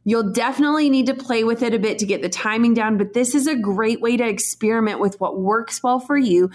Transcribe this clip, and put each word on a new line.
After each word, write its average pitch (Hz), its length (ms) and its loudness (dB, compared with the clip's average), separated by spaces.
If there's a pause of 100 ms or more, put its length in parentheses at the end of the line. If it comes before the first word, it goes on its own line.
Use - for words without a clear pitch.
You'll 214 300 0
definitely 285 560 0
need 262 180 2
to 262 80 0
play 240 300 -2
with 226 180 0
it 233 120 0
a 226 40 2
bit 208 200 -2
to 208 80 -2
get - 160 -2
the 180 80 -4
timing 226 420 0
down, 220 240 2
but 202 160 -2
this 247 220 0
is 277 120 2
a 311 80 0
great 220 460 -2
way 233 160 2
to 233 100 0
experiment 220 720 -2
with 196 220 -2
what 190 180 -4
works 208 440 -2
well 254 180 0
for 285 160 -2
you, 185 380 4